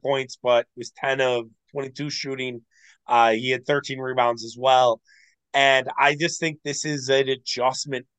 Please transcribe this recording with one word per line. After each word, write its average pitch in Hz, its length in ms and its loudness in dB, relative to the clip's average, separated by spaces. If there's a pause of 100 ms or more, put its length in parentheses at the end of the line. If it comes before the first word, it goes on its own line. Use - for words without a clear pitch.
points, 135 400 -4
but 120 180 4
it - 180 -8
was 120 180 -14
ten 135 240 -2
of 123 260 0 (260)
twenty-two 139 380 -8
shooting. 127 520 -8 (460)
Uh, 117 240 4
he 123 180 -2
had 127 160 -4
thirteen 139 320 -2
rebounds 120 460 -2
as 113 140 -14
well. 127 420 4 (520)
And 135 360 4 (100)
I 143 160 4
just 160 240 -4
think 160 260 -4
this 143 200 -6
is 143 240 -6
an 135 200 4
adjustment 127 800 -4 (120)